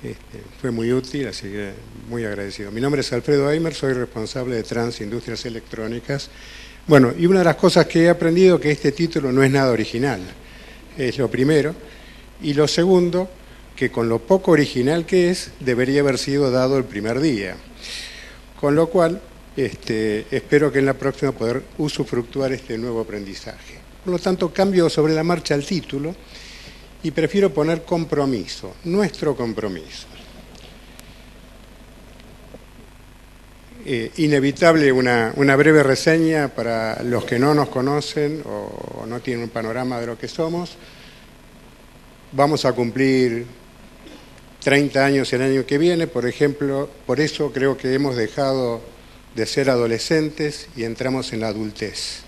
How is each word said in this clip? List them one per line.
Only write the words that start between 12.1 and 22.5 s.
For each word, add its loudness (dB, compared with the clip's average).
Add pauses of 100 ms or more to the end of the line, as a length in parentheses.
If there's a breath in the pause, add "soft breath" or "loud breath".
Y -2
lo 4
segundo, 2 (460 loud breath)
que -2
con 0
lo 0
poco 2
original 4
que 2
es, -6
debería 2
haber 2
sido 0
dado 2
el 2
primer -4
día. -2 (1040 loud breath)
Con 2
lo 4
cual, 2 (340)
este, -2
espero 2
que 2
en 4
la 2
próxima -4
poder -4 (140)
usufructuar -4